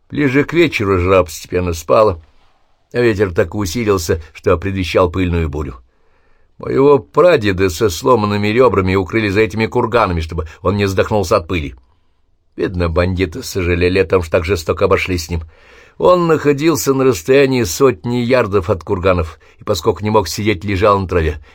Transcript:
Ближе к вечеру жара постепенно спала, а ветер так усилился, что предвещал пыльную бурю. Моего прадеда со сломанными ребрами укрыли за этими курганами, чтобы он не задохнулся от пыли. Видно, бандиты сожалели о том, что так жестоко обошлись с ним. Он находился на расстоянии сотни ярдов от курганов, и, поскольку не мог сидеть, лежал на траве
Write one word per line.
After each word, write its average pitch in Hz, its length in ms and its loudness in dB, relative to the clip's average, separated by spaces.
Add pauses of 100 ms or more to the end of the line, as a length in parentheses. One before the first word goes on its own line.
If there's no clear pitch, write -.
Ближе 143 360 0
к - 80 -10
вечеру 120 460 2
жара 90 260 4
постепенно 90 480 -6
спала, 107 480 2 (720)
а 123 80 -2
ветер 104 340 0
так 101 200 0
усилился, 101 680 -2 (100)
что - 240 0
предвещал 95 540 0
пыльную 87 380 -2
бурю. 71 280 -8 (840)
Моего 135 400 2
прадеда 107 720 2
со 98 220 0
сломанными 104 580 0
ребрами 98 460 2
укрыли 101 340 -2
за 98 120 2
этими 110 260 0
курганами, 107 540 0
чтобы 82 260 -6 (160)
он 95 140 0
не 101 100 2
задохнулся 98 500 0
от 85 120 -4
пыли. 78 260 -6 (800)
Видно, 87 320 -2
бандиты 87 540 -2
сожалели 90 560 0
о 92 80 2
том, 92 160 0
что - 100 -8
так 90 140 0
жестоко 98 400 -2
обошлись 90 400 -2
с - 40 -12
ним. 82 120 -6 (560)
Он 175 280 4
находился 147 680 0
на 135 100 0
расстоянии 131 600 2
сотни 123 520 0
ярдов 113 540 0
от 95 120 -4
курганов, 90 560 -2 (200)
и, - 60 -20
поскольку 104 380 -2
не 107 80 -2
мог 107 180 2
сидеть, 104 360 -4
лежал 101 340 2
на 95 80 -4
траве 80 360 -2 (120)